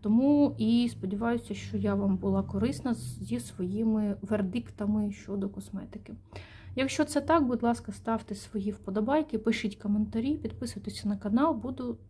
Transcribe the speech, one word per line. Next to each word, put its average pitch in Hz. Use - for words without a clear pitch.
Тому 269
і 233
сподіваюся, 226
що 202
я 202
вам 196
була 190
корисна 233
з-, -
зі 220
своїми 208
вердиктами 208
щодо 196
косметики. 196
Якщо 269
це 294
так, 311
будь 240
ласка, 233
ставте 226
свої 202
вподобайки, 220
пишіть 226
коментарі, 214
підписуйтесь -
на 202
канал, 247
буду 240